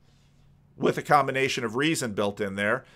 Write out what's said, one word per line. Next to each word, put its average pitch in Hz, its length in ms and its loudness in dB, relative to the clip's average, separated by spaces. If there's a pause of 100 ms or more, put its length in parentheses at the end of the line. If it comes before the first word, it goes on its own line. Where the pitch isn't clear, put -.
(760)
with 143 220 0
a 139 60 -6
combination 135 640 2
of 110 100 -4
reason 139 380 0
built 101 260 -2
in 98 160 -4
there. 107 300 0 (100)